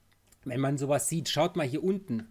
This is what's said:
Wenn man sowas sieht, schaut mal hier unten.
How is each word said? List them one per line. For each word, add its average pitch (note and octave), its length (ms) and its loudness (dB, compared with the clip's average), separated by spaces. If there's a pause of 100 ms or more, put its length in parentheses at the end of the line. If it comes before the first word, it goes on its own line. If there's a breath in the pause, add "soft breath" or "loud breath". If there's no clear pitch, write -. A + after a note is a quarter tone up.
(440)
Wenn C3 160 -2
man C#3 160 2
sowas C#3 320 2
sieht, E3 180 -2
schaut E3+ 300 2
mal D3+ 100 0
hier C#3 160 -4
unten. F#3+ 480 -2